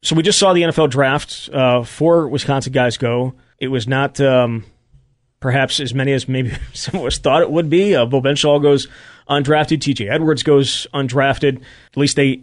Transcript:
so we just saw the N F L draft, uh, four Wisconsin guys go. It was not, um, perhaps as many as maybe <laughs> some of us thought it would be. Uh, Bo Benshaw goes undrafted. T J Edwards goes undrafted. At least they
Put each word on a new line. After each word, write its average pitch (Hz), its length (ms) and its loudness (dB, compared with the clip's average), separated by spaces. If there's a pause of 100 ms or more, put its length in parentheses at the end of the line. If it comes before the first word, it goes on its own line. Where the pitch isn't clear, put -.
so 160 140 0
we 160 60 2
just 185 140 2
saw 196 140 4
the 175 120 2
N 165 60 0
F 160 100 -2
L 156 80 4
draft, 135 680 -2
uh, 123 300 2
four 160 440 2
Wisconsin 135 460 -4
guys 123 240 0
go. 123 380 -4 (220)
It 131 120 -6
was 123 180 -2
not, 135 320 -2
um, 123 460 2 (760)
perhaps 131 400 -2
as 123 140 -6
many 135 180 -2
as 131 160 -2
maybe 131 240 -4 (120)
<laughs> - 100 -14
some - 260 -8
of 131 60 -6
us 135 120 -4
thought 131 240 2
it - 80 2
would 160 200 0
be. 190 260 2
Uh, 120 100 2
Bo 127 160 0
Benshaw 147 400 2
goes 143 280 2 (400)
undrafted. 147 500 0
T 139 140 -2
J 104 160 -6
Edwards 156 340 0
goes 139 500 2
undrafted. 139 680 -2
At - 360 -16
least 143 200 0
they 135 260 2